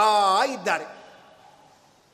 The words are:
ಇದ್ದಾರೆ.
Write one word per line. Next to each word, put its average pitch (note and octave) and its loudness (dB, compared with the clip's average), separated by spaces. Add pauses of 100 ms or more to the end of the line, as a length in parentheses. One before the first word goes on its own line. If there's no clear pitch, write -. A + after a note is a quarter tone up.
(460)
ಇದ್ದಾರೆ. F#3 -6 (1160)